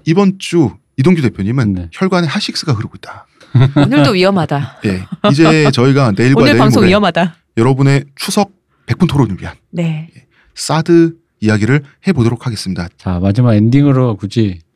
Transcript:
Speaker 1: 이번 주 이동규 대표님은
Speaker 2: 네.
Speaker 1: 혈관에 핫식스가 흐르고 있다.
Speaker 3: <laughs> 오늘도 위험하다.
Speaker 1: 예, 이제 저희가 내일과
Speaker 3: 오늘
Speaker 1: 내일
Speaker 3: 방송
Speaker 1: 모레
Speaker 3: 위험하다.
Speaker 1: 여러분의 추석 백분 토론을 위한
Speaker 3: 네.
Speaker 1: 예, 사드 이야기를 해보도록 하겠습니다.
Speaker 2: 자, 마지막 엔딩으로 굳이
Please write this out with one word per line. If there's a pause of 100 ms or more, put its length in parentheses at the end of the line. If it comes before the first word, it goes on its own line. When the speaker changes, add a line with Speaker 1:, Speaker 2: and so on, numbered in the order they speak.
Speaker 1:
이번
주 (260)
이동규
대표님은
Speaker 2:
네.
Speaker 1:
혈관에
핫식스가
흐르고
있다. (280)
Speaker 3:
<laughs>
오늘도
위험하다.
Speaker 1:
예, (280)
이제
저희가
내일과
Speaker 3:
오늘
Speaker 1:
내일
Speaker 3:
방송
Speaker 1:
모레
Speaker 3:
위험하다. (220)
Speaker 1:
여러분의 (100)
추석 (340)
백분
토론을
위한 (160)
Speaker 3:
네.
Speaker 1:
예, (300)
사드 (260)
이야기를 (240)
해보도록
하겠습니다. (100)
Speaker 2:
자,
마지막
엔딩으로
굳이 (160)